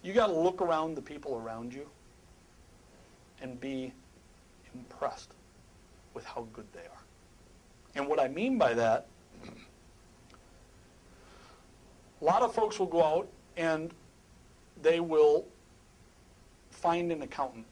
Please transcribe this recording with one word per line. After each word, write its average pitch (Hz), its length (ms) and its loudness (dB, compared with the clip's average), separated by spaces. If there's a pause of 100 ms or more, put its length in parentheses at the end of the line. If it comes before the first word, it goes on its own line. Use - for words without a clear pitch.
You 180 100 -8
gotta 214 200 4
look 180 280 0
around 160 340 0
the - 60 -8
people 143 340 -10
around 113 380 -10
you 143 160 -14 (1500)
and 127 180 -14
be 131 340 -8 (800)
impressed - 600 -10 (800)
with 113 120 -14
how 120 280 -10
good 107 200 -16
they - 60 -18
are. - 240 -20 (920)
And 139 120 -4
what 147 120 2
I 135 80 2
mean 214 300 -2
by 135 180 4
that, 117 320 2 (3250)
a 151 40 -8
lot 196 180 6
of 233 100 0
folks 214 260 0
will 190 60 2
go 165 180 2
out 156 240 2 (300)
and 165 360 -2 (880)
they 165 180 4
will 156 460 6 (1200)
find 170 420 -2
an 156 100 -4
accountant 131 500 -8